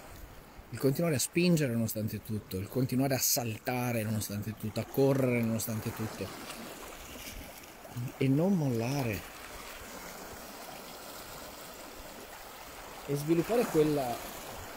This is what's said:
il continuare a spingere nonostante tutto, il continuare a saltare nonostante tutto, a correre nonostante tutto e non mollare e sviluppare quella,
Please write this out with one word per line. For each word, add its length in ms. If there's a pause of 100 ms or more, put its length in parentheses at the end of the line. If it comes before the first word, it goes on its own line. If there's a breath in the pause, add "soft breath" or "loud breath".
(720)
il 80
continuare 380
a 20
spingere 540
nonostante 500
tutto, 340
il 100
continuare 460
a 60
saltare 840
nonostante 560
tutto, 220
a 60
correre 580
nonostante 500
tutto 680 (1500)
e 100
non 260
mollare 800 (3750)
e 100
sviluppare 500
quella, 500 (600)